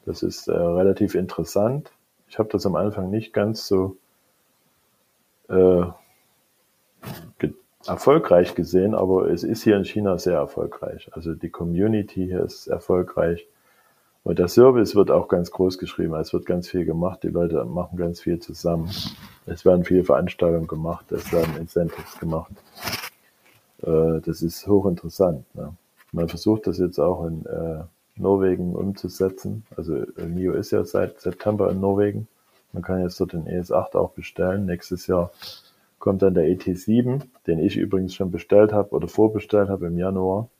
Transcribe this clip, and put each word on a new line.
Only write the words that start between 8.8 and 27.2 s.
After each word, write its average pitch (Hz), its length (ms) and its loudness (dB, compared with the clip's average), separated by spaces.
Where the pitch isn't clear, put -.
aber 92 360 2
es 85 140 -2
ist - 180 -4
hier 104 140 6
in 95 80 2
China 98 340 0
sehr 87 200 0
erfolgreich. - 760 -6
Also 82 220 -8
die 82 160 -10
Community 95 760 -2
hier 90 160 -4
ist - 240 -8
erfolgreich 85 800 -2
und 90 160 -2
der 90 80 4
Service 120 480 8
wird 98 160 6
auch 87 160 4
ganz 87 240 0
groß 92 260 0
geschrieben. 85 360 -6
Es 78 180 -4
wird 90 140 -4
ganz 90 220 -2
viel 90 160 -2
gemacht. 85 380 -4
Die 85 60 -4
Leute 82 360 0
machen 87 320 -8
ganz 87 240 -4
viel 85 200 -4
zusammen. 85 500 -4
Es 85 180 -12
werden 90 200 6
viele 90 180 4
Veranstaltungen 85 640 2
gemacht, 80 460 -8
es - 200 -8
werden 82 240 0
Incentives - 640 -6
gemacht. 80 320 -6
Äh, 80 420 2
das 80 180 -4
ist - 240 -6
hochinteressant, 95 800 2
ne? - 200 -12
Man 85 180 -2
versucht 104 380 0
das 87 120 -2
jetzt 90 200 -2
auch 82 260 0